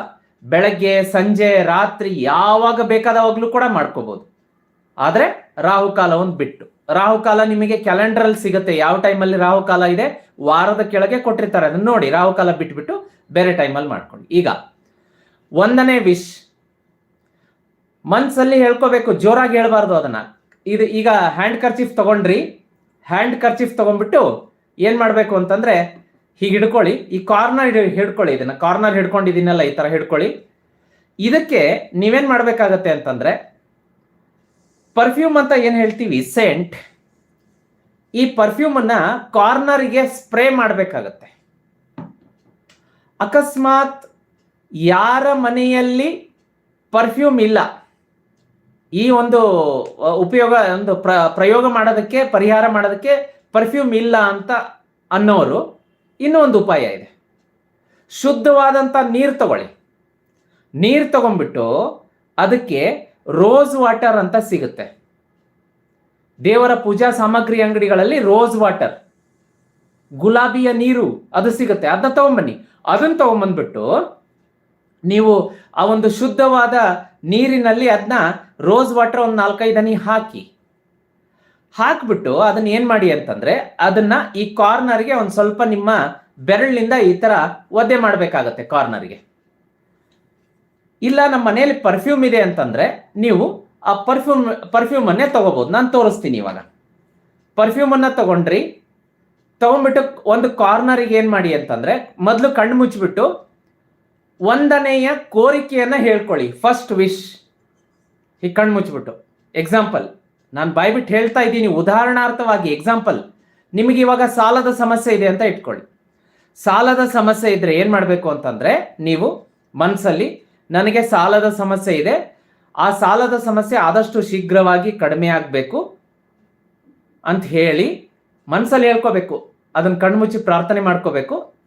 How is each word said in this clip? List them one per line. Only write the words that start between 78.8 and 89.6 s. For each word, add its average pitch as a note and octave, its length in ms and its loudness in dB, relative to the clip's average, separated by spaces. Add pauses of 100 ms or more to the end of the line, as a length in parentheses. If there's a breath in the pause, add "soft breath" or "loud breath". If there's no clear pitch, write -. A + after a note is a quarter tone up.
ವಾಟರ್ A#3 280 0
ಒಂದ್ A3+ 160 0
ನಾಲ್ಕೈದು G#3+ 420 0
ಹನಿ A3 160 0
ಹಾಕಿ, G#3+ 580 -6 (1200)
ಹಾಕ್ಬಿಟ್ಟು A3 640 -2
ಅದನ್ನ G#3+ 260 0
ಏನ್ A#3 220 0
ಮಾಡಿ G3+ 220 2
ಅಂತಂದ್ರೆ, B2 720 -4
ಅದನ್ನ G3+ 320 2 (240)
ಈ G#3 180 -6
ಕಾರ್ನರ್‌ಗೆ A#3 600 0
ಒಂದ್ G#3+ 160 -2
ಸ್ವಲ್ಪ G#3 320 0
ನಿಮ್ಮ G#3+ 280 0 (480)
ಬೆರಳಿನಿಂದ A3+ 540 0
ಈ G3+ 220 4
ತರ G#3+ 160 0 (420)
ಒದ್ದೆ A#3 240 2
ಮಾಡ್ಬೇಕಾಗತ್ತೆ E3+ 680 -2
ಕಾರ್ನರ್‌ಗೆ. G#2+ 580 -4 (1800)